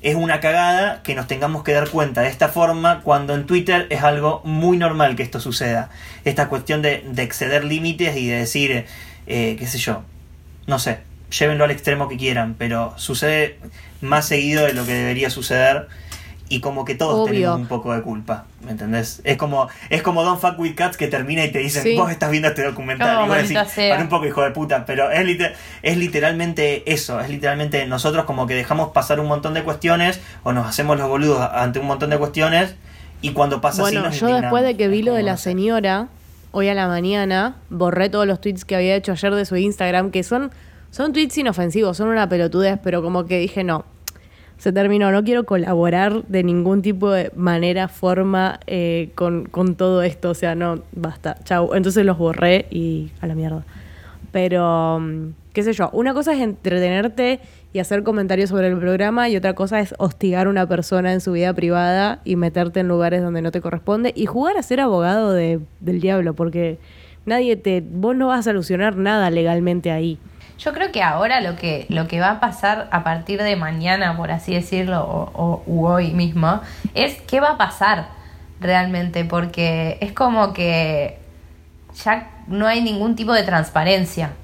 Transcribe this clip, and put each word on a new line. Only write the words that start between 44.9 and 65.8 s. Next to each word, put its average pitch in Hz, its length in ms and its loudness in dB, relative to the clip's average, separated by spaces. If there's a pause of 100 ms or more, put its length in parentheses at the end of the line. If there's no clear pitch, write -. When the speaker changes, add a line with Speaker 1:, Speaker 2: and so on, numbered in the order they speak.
Speaker 2:
no 202 140 4
quiero 240 200 2
colaborar 185 840 2
de 185 160 2
ningún 175 380 2
tipo 202 280 2
de 185 240 2
manera, 175 540 2
forma, 185 800 0
eh, 170 480 -2
con, 170 300 -2
con 180 280 0
todo 185 300 2
esto, 175 260 -2
o 170 40 -2
sea, 170 200 -2
no, 170 280 -4 (100)
basta, 160 500 -8
chau". 175 320 0
Entonces 190 300 2
los 185 140 2
borré 175 520 4
y 160 400 -4 (120)
a 175 40 -6
la 160 80 -4
mierda. 160 300 -4 (640)
Pero, 170 720 2
mm, 160 300 -6 (220)
qué 208 100 -2
sé 220 100 0
yo, 185 200 0
una 254 220 0
cosa 294 180 0
es 277 80 0
entretenerte 208 1000 0 (320)
y 190 80 -2
hacer 202 240 -2
comentarios 196 460 0
sobre 185 180 2
el 180 100 0
programa 202 500 2
y 214 80 2
otra 190 180 0
cosa 196 260 0
es 196 180 -4
hostigar 185 480 2
a 196 40 2
una 190 180 2
persona 180 440 0
en 185 80 0
su 185 120 -4
vida 175 220 2
privada 180 720 2
y 185 120 0
meterte 175 440 0
en 180 80 0
lugares 175 340 2
donde 170 200 -2
no 165 80 -2
te 175 100 -4
corresponde 208 540 -2
y 214 120 -2
jugar 277 320 0
a 277 40 -2
ser 254 180 -2
abogado 202 520 2
de, 165 260 2 (220)